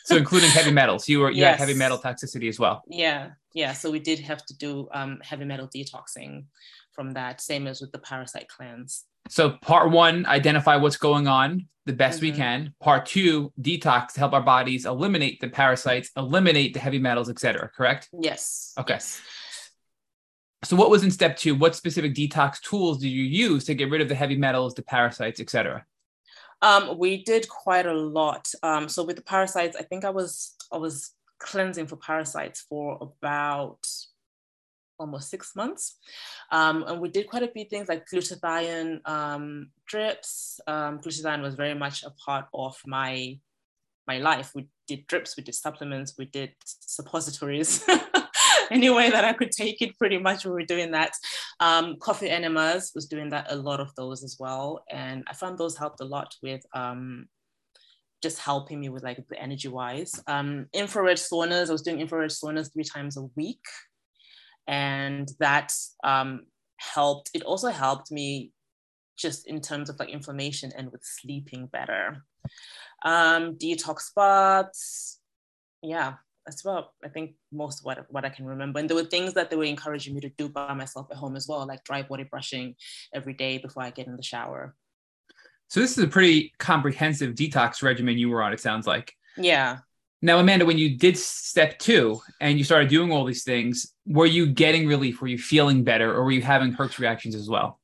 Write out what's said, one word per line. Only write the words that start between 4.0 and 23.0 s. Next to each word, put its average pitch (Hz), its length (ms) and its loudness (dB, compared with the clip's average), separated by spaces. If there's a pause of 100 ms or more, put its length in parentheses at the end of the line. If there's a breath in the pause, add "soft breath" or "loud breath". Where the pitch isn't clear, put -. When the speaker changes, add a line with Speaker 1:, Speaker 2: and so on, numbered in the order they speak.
Speaker 2:
did 156 180 -2
have 147 280 -10
to - 120 -18
do, 143 340 -8
um, 135 300 -8
heavy 143 220 -10
metal 135 240 -8
detoxing 139 760 -14 (460 soft breath)
from 135 200 -10
that, 127 280 -10
same 139 280 -6
as 131 120 -10
with 135 120 -14
the 139 80 -14
parasite - 480 -12
cleanse. 123 560 -16 (240)
Speaker 1:
So 156 220 4 (120)
part 170 300 6
one, 170 340 6
identify 147 480 4
what's 143 220 4
going 147 320 4
on 139 400 2 (180)
the 139 60 -2
best 131 280 2
we 156 120 2
Speaker 2:
Mm-hmm. 143 40 -8
Speaker 1:
can. 139 440 -2
Part 139 260 4
two, 160 540 2
detox 135 540 2
to - 40 -6
help 135 140 2
our 139 100 4
bodies 127 440 4
eliminate 143 540 0
the 127 80 -6
parasites, 127 680 2
eliminate 143 580 4
the 139 60 -4
heavy 139 180 0
metals, 120 320 2
et 113 80 -10
cetera, 113 300 0
correct? 131 440 0
Speaker 2:
Yes. - 680 -6
Speaker 1:
Okay. - 140 0
Speaker 2:
Yes. - 280 -6 (1400 loud breath)
Speaker 1:
So - 100 0
what 202 160 8
was 196 140 8
in 185 80 6
step 175 240 4
two? 151 180 2
What 160 220 6
specific 151 360 -2
detox 143 480 0
tools 175 380 0
did 135 120 -2